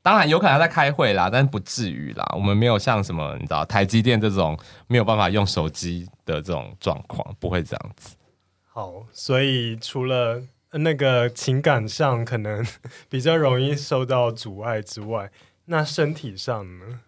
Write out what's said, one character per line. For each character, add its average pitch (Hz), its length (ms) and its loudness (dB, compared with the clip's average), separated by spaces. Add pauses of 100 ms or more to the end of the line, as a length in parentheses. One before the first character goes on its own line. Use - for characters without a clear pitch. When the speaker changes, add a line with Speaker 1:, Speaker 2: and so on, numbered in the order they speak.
Speaker 1:
当 196 160 4
然 180 100 6
有 156 120 4
可 202 80 4
能 139 80 6
他 143 40 6
在 165 80 6
开 151 240 2
会 131 220 2
啦， 92 180 4
但 131 160 4
不 120 140 0
至 101 300 -4
于 65 240 -8
啦。 50 100 -4 (100)
我 87 60 -4
们 101 160 2
没 110 80 4
有 117 140 4
像 104 260 2
什 92 100 -6
么， 71 240 -4
你 - 40 -8
知 - 60 -8
道， 76 140 -2
台 98 220 2
积 107 160 4
电 113 180 4
这 107 120 2
种 82 280 0 (280)
没 120 100 2
有 117 80 6
办 110 100 2
法 104 140 4
用 101 180 2
手 80 220 0
机 87 400 -6 (160)
的 - 160 -4
这 82 100 -10
种 67 300 -6
状 78 260 -4
况， - 320 -10
不 90 120 -4
会 87 120 0
这 - 140 -8
样 - 200 -12
子。 - 180 -20 (580)
Speaker 2:
好， 98 400 -12
所 131 300 0
以 120 340 -2
除 127 300 -8
了 123 360 -2 (280)
那 156 240 0
个 127 340 2
情 131 320 0
感 131 260 2
上 120 380 0
可 117 140 -4
能 107 260 -4 (200)
<laughs> - 260 -18
比 135 100 -4
较 160 160 2
容 135 240 4
易 139 160 0
受 139 300 -2
到 123 260 2
阻 104 280 -10
碍 110 200 -4
之 104 220 -12
外， 104 280 -8 (360)
那 160 180 0
身 151 300 -2
体 120 200 -12
上 104 320 -6 (120)
呢？ 113 300 -16